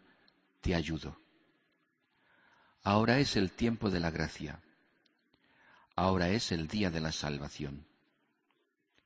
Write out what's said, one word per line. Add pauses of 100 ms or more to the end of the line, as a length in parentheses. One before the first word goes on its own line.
(600)
te
ayudo. (1600)
Ahora
es
el
tiempo
de
la
gracia. (1300)
Ahora
es
el
día
de
la
salvación. (1200)